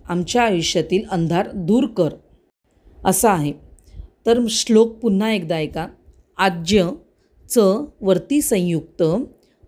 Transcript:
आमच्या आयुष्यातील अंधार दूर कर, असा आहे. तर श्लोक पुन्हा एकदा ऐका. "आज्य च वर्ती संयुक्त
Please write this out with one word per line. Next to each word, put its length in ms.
आमच्या 340
आयुष्यातील 680
अंधार 440
दूर 320
कर, 220
असा 280
आहे. 200
तर 140
श्लोक 460
पुन्हा 340
एकदा 260
ऐका. 300
"आज्य 520
च 80
वर्ती 420
संयुक्त 600